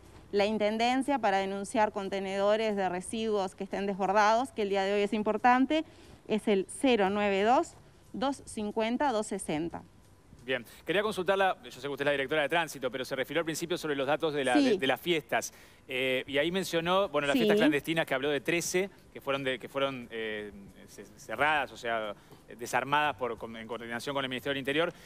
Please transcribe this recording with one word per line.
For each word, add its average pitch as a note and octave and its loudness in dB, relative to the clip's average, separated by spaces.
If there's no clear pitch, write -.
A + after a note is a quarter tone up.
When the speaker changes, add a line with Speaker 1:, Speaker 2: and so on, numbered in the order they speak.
Speaker 1:
la G3+ 2
Intendencia A#3 0
para G3+ 2
denunciar G3 0
contenedores G3 0
de G3 0
residuos G3+ -2
que G3 -8
estén G3 -4
desbordados, G3+ 2
que A3 -4
el G3+ -2
día G3 2
de G3 0
hoy G#3 2
es G3+ 0
importante, B3+ 4
es G#3+ -2
el G3+ 2
cero A3 4
nueve G3+ 2
dos, C4+ 4
dos C4 -2
cincuenta, A#3 -2
dos G#3+ 0
sesenta. F#3+ -4
Speaker 2:
Bien, B2 -2
quería F#3 2
consultarla, F#3+ 2
yo A#2+ -16
sé B2+ -16
que C3+ -6
usted C#3 -4
es C#3 0
la D3 6
directora C#3 0
de C#3 0
tránsito, C#3+ -2
pero B2+ -4
se C#3 -6
refirió C#3 -2
al D#3+ -6
principio E3 -4
sobre D3+ -2
los C3+ 0
datos D3+ 0
de C#3+ 0
la, B2+ 2
Speaker 1:
Sí. C#4 4
Speaker 2:
de, - 4
de C3 0
las B2+ 2
fiestas. D3+ -2
Eh, C3 0
y C#3 -4
ahí E3 0
mencionó, F3+ 0
bueno, C#3+ 0
las C#3 4
Speaker 1:
Sí. B3+ 2
Speaker 2:
fiestas G#3 4
clandestinas D#3 2
que - -2
habló C3+ 0
de C#3 0
trece, F3+ 0
que A#2+ -16
fueron, C#3 -2
de, B2+ -2
que A#2 -12
fueron, C3+ -4
eh, G#2+ -6
ce-, - -18
cerradas, C3+ 0
o A2 -16
sea, A2 -4
desarmadas C3+ 0
por, A#2 -4
con, A2+ -12
en A2+ -12
coordinación A#2 -8
con C3+ -2
el B2+ -6
Ministerio C3 -4
del C#3 -4
Interior. D3 -2